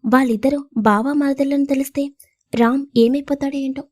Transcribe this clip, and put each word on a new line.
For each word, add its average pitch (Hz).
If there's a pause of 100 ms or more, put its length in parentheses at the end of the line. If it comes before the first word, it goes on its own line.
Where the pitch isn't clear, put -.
వాళ్ళిద్దరూ 262 (120)
బావా 220
మరదళ్ళని 277
తెలిస్తే 277 (420)
రామ్ 240 (120)
ఏమైపోతాడో 277
ఏంటో. 269